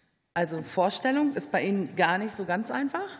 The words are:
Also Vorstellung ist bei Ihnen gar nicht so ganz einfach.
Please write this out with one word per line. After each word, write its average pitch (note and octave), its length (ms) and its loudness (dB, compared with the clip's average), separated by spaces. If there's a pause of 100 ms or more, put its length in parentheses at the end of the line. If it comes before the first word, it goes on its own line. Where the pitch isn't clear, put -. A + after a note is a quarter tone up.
(320)
Also E3 300 -2
Vorstellung C4+ 720 2
ist - 160 -6
bei - 140 2
Ihnen G3 320 0
gar F3+ 220 4
nicht G#3 180 -6
so G3 80 -6
ganz F#3 260 -2
einfach. C#4+ 380 -2 (120)